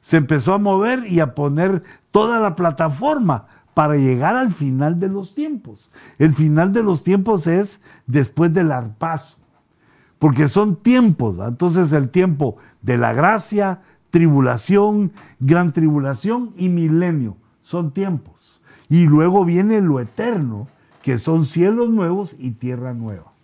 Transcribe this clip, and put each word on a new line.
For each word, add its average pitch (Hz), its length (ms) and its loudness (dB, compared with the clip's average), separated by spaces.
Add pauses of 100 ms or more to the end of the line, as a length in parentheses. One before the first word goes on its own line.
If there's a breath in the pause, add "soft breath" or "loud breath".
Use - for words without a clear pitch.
Se - 160 0
empezó 151 380 2
a 202 40 0
mover 208 480 0
y 175 140 0
a 143 140 -2
poner 156 480 -2 (280 loud breath)
toda 220 300 2
la 196 160 -2
plataforma 165 880 -2 (280 soft breath)
para 151 220 2
llegar 135 400 0
al 254 160 -2
final 147 480 -2
de 190 80 -2
los 190 260 -8
tiempos. 285 560 -10 (280 loud breath)
El 156 140 4
final 156 400 2
de 226 100 0
los 185 200 0
tiempos 190 440 0
es 185 340 -2 (260 soft breath)
después 147 480 0
del 170 160 2
arpazo, 131 680 -8 (840 soft breath)
porque 147 300 2
son 202 280 2
tiempos, 190 600 2
¿va? 104 100 -8
Entonces 165 440 0
el 139 180 0
tiempo 156 460 0 (260 soft breath)
de 120 160 0
la 117 140 0
gracia, 190 680 -2 (300 soft breath)
tribulación, 170 1000 2 (280 loud breath)
gran 160 320 2
tribulación 160 840 -2
y 180 120 -4
milenio, 165 680 -2 (260)
son 170 300 -6
tiempos. - 680 -8 (280 soft breath)
Y 170 180 4
luego 170 380 4
viene 196 360 2
lo 156 180 0
eterno, 127 680 -6 (340 soft breath)
que 127 160 -2
son 160 260 0
cielos 208 460 0
nuevos 196 480 -2
y 127 140 -8
tierra 123 420 -8
nueva. 107 380 -12 (100)